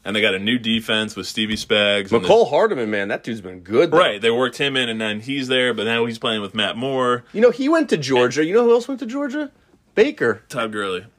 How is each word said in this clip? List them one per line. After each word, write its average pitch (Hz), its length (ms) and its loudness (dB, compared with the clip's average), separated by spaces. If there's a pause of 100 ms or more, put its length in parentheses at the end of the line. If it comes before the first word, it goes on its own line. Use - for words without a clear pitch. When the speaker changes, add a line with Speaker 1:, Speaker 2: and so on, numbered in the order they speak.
Speaker 1:
and 98 100 -6
they 107 60 -2
got 104 140 2
a 92 40 -2
new 113 200 -2
defense 110 580 -4
with 92 100 -8
Stevie 107 300 -4
Spags. 104 560 0
And 101 100 4
Speaker 2:
Mecole 214 220 6
Speaker 1:
the - 60 0
Speaker 2:
Hardman, 151 400 0
man, 101 180 -2
that 123 160 -6
dude's 113 160 -8
been 92 200 -14
good, 117 300 2
though. 156 80 4
Speaker 1:
Right, 117 240 2
they 113 80 4
worked 123 280 0
him 139 180 -2
in, 123 120 0
and 110 120 -4
then 107 200 -4
he's 135 280 -6
there, 127 260 2
but 110 100 -6
now 117 220 0
he's 113 120 -6
playing 110 240 -4
with 98 120 -10
Matt 104 220 -2
Moore. 123 560 -2
Speaker 2:
You 196 80 -4
know, 240 100 6
he 262 180 -2
went 320 220 2
to 202 60 2
Georgia. 131 480 2
You 175 100 0
know 240 80 6
who 233 100 4
else 233 140 2
went 269 140 -8
to 269 60 -8
Georgia? 285 440 -6 (440)
Baker. 151 540 0
Speaker 1:
Todd 113 240 -6
Gurley. 98 340 -6 (120)